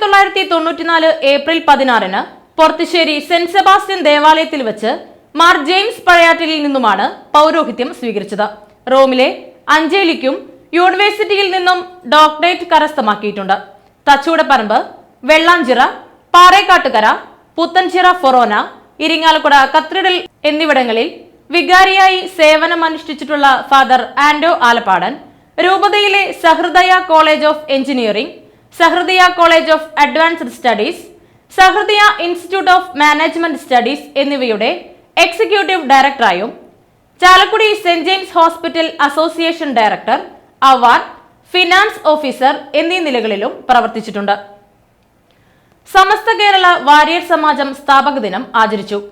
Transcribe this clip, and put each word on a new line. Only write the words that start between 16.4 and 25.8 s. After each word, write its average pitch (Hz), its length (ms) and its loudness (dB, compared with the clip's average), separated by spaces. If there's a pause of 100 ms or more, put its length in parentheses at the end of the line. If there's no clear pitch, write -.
പുത്തൻചിറ 359 500 0 (140)
ഫൊറോന, 247 320 2 (520)
ഇരിങ്ങാലക്കുട 311 500 2 (180)
കത്തീഡ്രൽ 359 440 -2 (320)
എന്നിവിടങ്ങളിൽ 269 580 -2 (480)
വികാരിയായി 381 640 2 (180)
സേവനമനുഷ്ഠിച്ചിട്ടുള്ള 311 1120 0 (220)
ഫാദർ 254 320 4 (260)
ആൻഡോ 302 240 0 (160)
ആലപ്പാടൻ 214 460 0 (520)
രൂപതയിലെ 403 580 0 (200)